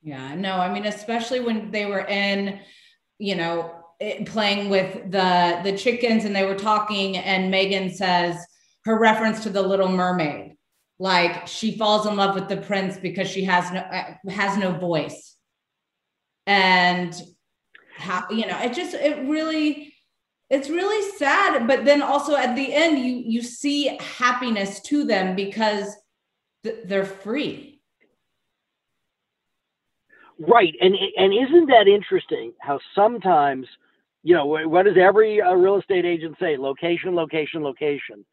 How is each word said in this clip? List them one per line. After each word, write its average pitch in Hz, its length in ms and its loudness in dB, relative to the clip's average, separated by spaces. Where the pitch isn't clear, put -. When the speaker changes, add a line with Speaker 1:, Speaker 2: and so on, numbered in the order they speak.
Speaker 1:
Yeah, 139 340 -12
no, 190 220 -4
I 180 160 -2
mean, 208 120 -6
especially 226 540 -4
when 220 320 -4
they 208 140 -4
were 196 200 -4
in, 196 540 -2
you 196 160 -4
know, 170 400 -4
it, 208 280 -8
playing 202 420 -2
with 190 420 -2
the, 180 520 2
the 196 120 -2
chickens 226 500 0
and 202 100 -4
they 190 100 2
were 196 100 -2
talking, 202 640 -2
and 190 360 -2
Meghan 190 380 0
says 175 540 -2
her 220 140 0
reference 220 440 2
to 214 60 -6
The 196 120 -2
Little 190 280 2
Mermaid, 180 680 -2
like, 180 480 0
she - 300 -6
falls 214 280 2
in 208 100 -2
love 196 200 0
with 185 120 -6
the 196 100 -6
prince 190 400 -4
because 185 300 -6
she 190 160 -6
has 175 280 0
no, 180 80 -6
uh, 180 340 -10
has 196 280 -2
no 190 140 -2
voice. 165 640 -6
And 180 680 2
how, 202 340 -8
you 220 160 -2
know, 180 140 -8
it 240 140 -4
just, 339 200 -8
it 262 340 -2
really, 311 680 -4
it's 277 200 -2
really 392 480 -2
sad, 302 500 0
but 247 180 2
then 285 160 4
also 285 340 0
at 247 200 0
the 269 180 -4
end, 302 260 2
you, 247 160 -2
you 226 260 -4
see 285 580 -4
happiness 240 840 -2
to 294 220 -2
them 190 320 0
because 202 600 -2
th-, - 220 -8
they're 190 200 0
free. - 760 -8
Speaker 2:
Right. 170 400 4
And, 190 160 6
and 190 160 4
isn't 269 340 6
that 226 200 8
interesting 165 720 2
how 139 200 -4
sometimes, 151 720 2
you 165 120 6
know, 147 100 2
wh-, 156 240 0
what 180 140 4
does 196 140 6
every, 208 440 6
uh, 180 120 4
real 185 240 6
estate 180 280 0
agent 165 340 -4
say? 160 180 0
Location, 170 580 -2
location, 160 480 -4
location. 135 680 -6